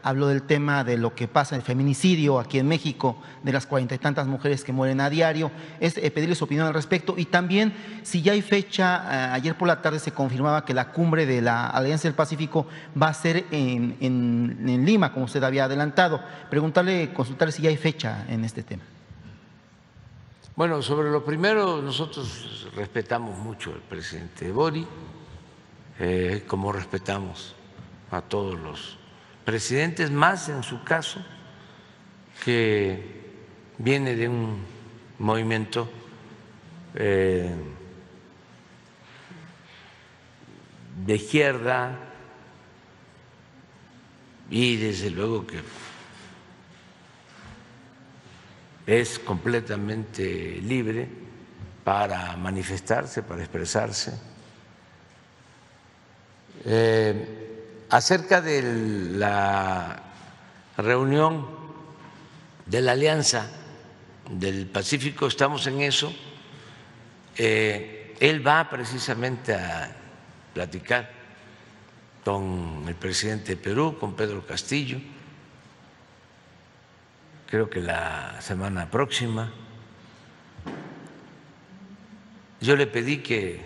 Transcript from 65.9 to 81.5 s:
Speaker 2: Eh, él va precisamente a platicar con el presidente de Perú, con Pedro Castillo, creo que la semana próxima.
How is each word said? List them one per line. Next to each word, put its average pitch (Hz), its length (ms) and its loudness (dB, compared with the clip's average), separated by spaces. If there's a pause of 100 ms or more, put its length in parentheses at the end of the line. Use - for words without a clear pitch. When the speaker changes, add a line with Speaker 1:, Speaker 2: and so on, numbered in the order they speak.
Speaker 2:
Eh, 110 840 0
él 143 260 4
va 156 220 6
precisamente 123 840 -4
a 82 420 -6 (580)
platicar 87 560 -2 (1120)
con 90 600 -4
el 85 80 -6
presidente 95 640 -4
de - 60 -14
Perú, 143 360 -2
con 98 160 -6
Pedro 104 320 -4
Castillo, 131 540 -4 (2500)
creo 107 200 0
que 92 120 -6
la - 600 -6
semana 95 500 -4
próxima. 113 640 -2 (3000)